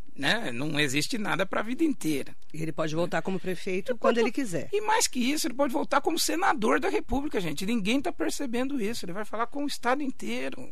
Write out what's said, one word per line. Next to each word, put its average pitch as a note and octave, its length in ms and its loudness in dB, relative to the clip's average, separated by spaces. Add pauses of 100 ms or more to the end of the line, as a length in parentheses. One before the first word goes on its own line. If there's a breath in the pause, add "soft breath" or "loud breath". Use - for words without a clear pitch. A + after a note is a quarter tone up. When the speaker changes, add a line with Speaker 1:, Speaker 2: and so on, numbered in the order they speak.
(140)
Speaker 1:
né? D#3+ 380 0
Não C#3+ 260 -2
existe D3 380 2
nada F#3+ 300 0
pra - 160 0
vida B3 200 -2
inteira. D#3 540 0 (160)
Speaker 2:
E D#3+ 80 -4
ele D#3+ 100 -2
pode D#3 240 -2
voltar E3 280 0
como F#3 180 0
prefeito F#3 520 -2
Speaker 1:
Ele A3+ 60 -2
Speaker 2:
quando B3 180 4
Speaker 1:
pode A#3 40 4
Speaker 2:
ele A#3 80 4
Speaker 1:
vo-, - 60 -2
Speaker 2:
quiser. F3+ 360 -2
Speaker 1:
e G4+ 120 2
mais G#4+ 260 2
que C4 100 -2
isso, C#4+ 280 2
ele A#3+ 80 -2
pode C4+ 180 2
voltar C#4 300 2
como D#4+ 160 0
senador D4+ 600 2
da E4+ 120 0
República, C#4 500 0
gente. F3 240 -2
Ninguém A3+ 340 2
tá - 140 -2
percebendo C#4 680 -2
isso. G#3+ 280 -2
Ele E3+ 80 -2
vai G#3+ 100 -4
falar A3 220 -2
com C#4+ 180 -2
o - 20 0
Estado C4+ 360 0
inteiro. B3+ 680 -4